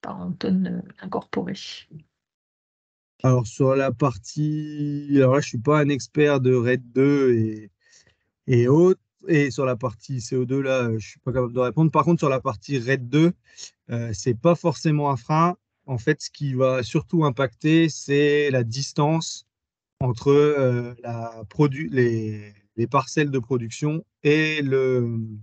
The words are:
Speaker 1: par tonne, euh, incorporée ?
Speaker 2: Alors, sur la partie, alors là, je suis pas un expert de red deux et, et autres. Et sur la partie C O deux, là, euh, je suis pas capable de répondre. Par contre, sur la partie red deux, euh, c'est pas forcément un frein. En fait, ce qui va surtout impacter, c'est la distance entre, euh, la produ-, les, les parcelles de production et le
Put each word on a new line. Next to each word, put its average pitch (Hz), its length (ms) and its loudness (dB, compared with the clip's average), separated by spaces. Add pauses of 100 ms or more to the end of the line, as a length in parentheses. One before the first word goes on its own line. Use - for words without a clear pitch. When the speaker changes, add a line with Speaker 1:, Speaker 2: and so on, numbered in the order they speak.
Speaker 1:
par 180 360 -10
tonne, 185 460 -2
euh, - 220 -18
incorporée ? - 480 -8 (1700)
Speaker 2:
Alors, 127 240 2
sur 135 280 0
la 135 160 0
partie, 147 1200 -4
alors 131 200 6
là, 143 60 2
je - 60 -6
suis 123 100 -8
pas 143 220 2
un 143 100 2
expert 143 520 0
de 127 120 4
red 123 380 0
deux 135 420 4
et, 107 380 -2 (760)
et 120 220 4
autres. 175 320 6 (280)
Et 143 220 2
sur 135 160 -4
la 127 100 -2
partie 131 460 -8
C 131 140 -8
O 127 100 0
deux, 135 160 -2
là, 131 220 -2
euh, 113 160 -2
je 104 100 -12
suis - 100 -20
pas 127 140 -6
capable 123 200 -2
de 127 60 -2
répondre. 127 300 2
Par 151 140 0
contre, 170 160 2
sur 147 100 0
la 131 100 0
partie 135 380 -6
red 123 320 -2
deux, 160 240 4 (560)
euh, 117 240 -6
c'est 113 260 -4
pas 170 140 4
forcément 151 560 -2
un 135 60 -2
frein. 165 420 0 (300)
En 131 100 -6
fait, 151 240 -2
ce - 80 -12
qui 143 240 -6
va 127 300 0
surtout 156 420 0
impacter, 151 640 2
c'est 143 640 2
la 127 120 2
distance 147 840 -4 (520)
entre, 123 280 -2
euh, 135 720 2
la 113 480 -10
produ-, 147 420 -2
les, 110 600 -2 (220)
les 117 100 0
parcelles 143 460 -2
de 135 80 0
production 131 680 -4 (160)
et 156 400 2
le 127 580 0 (240)